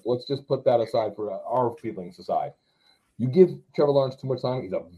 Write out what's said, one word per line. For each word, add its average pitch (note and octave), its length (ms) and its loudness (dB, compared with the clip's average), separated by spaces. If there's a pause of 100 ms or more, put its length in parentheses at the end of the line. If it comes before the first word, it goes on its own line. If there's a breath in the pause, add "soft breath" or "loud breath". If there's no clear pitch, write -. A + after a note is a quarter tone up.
let's B2 220 -2
just C#3 200 -6
put C3+ 180 -2
that A#2+ 160 4
aside A2 340 -2
for, G#2 160 -6
uh, G2 160 -8
our A#2 300 0
feelings F#2 420 -12
aside. D2+ 320 -4 (640)
You B2 100 -2
give E3+ 220 6 (240)
Trevor D3 200 2
Lawrence C3+ 240 2
too C3+ 100 -10
much C3 160 -4
time. B2+ 180 -4
He's F#2 120 -8
a E2+ 80 -4 (160)